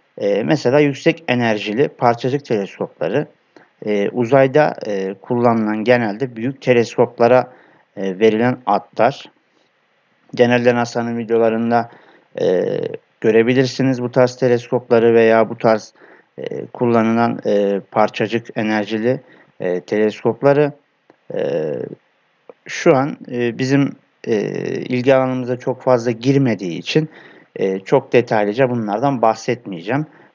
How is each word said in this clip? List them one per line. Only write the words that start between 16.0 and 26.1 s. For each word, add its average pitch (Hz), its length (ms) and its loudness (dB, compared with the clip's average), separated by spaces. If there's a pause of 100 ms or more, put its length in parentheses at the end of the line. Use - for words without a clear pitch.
e, - 280 -10
kullanılan, 117 800 0
e, 101 360 0 (100)
parçacık 110 680 -2
enerjili, 110 640 -2 (380)
e, 90 220 -4
teleskopları. 123 880 0 (600)
E, 78 380 -4 (960)
şu - 280 2
an, 135 220 -2 (140)
e, 120 260 -4
bizim, 135 380 0 (320)
e, 117 80 0 (360)
ilgi 123 440 0
alanımıza 127 440 -2
çok 123 220 -6
fazla 123 300 2